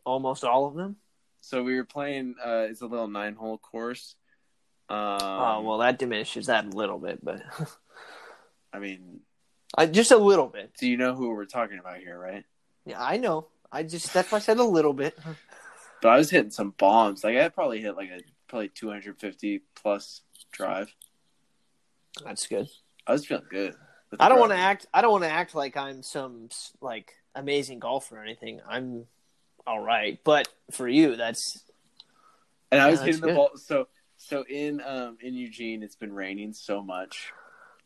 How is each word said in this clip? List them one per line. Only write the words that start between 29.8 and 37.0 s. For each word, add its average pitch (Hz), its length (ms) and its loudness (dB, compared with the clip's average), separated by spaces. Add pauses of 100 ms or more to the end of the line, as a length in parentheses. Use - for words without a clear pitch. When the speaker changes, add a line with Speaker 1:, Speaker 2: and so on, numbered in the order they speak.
Speaker 1:
right, 107 440 -2
but 151 220 4 (260)
for 127 140 -8
you, 135 300 4
that's - 480 -6 (1080)
Speaker 2:
And 139 120 6
I - 20 8
Speaker 1:
Yeah, 147 60 8
Speaker 2:
was 160 100 4
Speaker 1:
that's - 60 -2
Speaker 2:
hitting 160 160 0
the 165 60 -2
Speaker 1:
good. 170 80 2
Speaker 2:
ball. 143 200 6
So, 135 320 -2 (300)
so 139 300 -8
in, 147 360 -6
um, 127 380 -8
in 127 100 -10
Eugene, 113 500 -10
it's 101 140 -16
been 104 160 -12
raining 98 400 -8
so 101 300 -8
much 92 500 -10 (540)